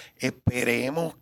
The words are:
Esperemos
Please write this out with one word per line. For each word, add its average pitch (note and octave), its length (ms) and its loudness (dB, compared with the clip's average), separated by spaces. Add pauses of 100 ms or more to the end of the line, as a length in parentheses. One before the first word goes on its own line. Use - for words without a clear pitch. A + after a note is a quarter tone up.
(180)
Esperemos B2+ 1040 0